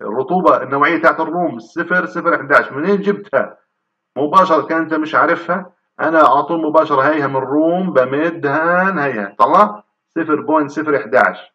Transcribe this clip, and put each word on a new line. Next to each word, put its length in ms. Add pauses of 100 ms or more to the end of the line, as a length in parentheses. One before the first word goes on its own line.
الرطوبة 600
النوعية 400
تاعت 180
الروم 380
صفر 480
صفر 320
حداش، 340
منين 280
جبتها؟ 580 (580)
مباشرة 460
كان 160
أنت 160
مش 200
عارفها، 580 (280)
أنا 180
على 240
طول 200
مباشرة 380
هيها 260
من 100
الروم 560
بمدها 1120
هيها، 320
طلع 460 (240)
صفر 320
بوينت 300
صفر 280
حداش، 400 (160)